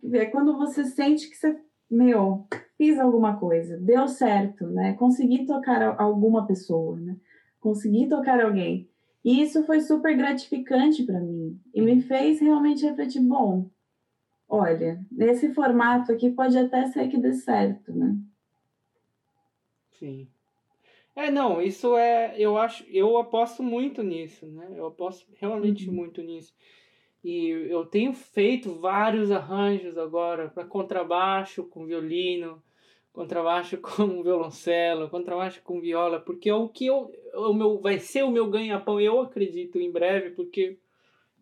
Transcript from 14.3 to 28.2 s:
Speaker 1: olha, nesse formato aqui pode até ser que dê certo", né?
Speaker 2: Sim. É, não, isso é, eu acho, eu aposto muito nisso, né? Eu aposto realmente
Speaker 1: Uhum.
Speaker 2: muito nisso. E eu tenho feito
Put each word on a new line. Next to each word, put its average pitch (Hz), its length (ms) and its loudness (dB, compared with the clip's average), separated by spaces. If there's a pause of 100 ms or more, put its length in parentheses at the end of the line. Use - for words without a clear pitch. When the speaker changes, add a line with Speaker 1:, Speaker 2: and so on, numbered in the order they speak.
Speaker 1:
olha, 170 520 0 (120)
nesse 247 420 2
formato 247 560 2
aqui 233 200 2
pode 254 280 2
até 254 280 2
ser 262 200 -4
que 254 120 -2
dê 254 160 2
certo", 202 600 -2
né? 196 220 0 (1700)
Speaker 2:
Sim. 135 360 -16 (880)
É, 294 160 -4
não, 247 320 0
isso 240 340 0
é, 233 400 2
eu 208 220 2
acho, 226 300 -2
eu 208 280 2
aposto 233 460 -2
muito 254 400 -4
nisso, 165 440 -10
né? 165 300 -18
Eu 165 100 -10
aposto 180 380 -10 (120)
realmente 202 520 -2
Speaker 1:
Uhum. 180 60 -6
Speaker 2:
muito 175 280 -10
nisso. 165 300 -16 (720)
E 170 260 -4 (220)
eu 165 160 -4
tenho 226 260 0
feito 226 680 -2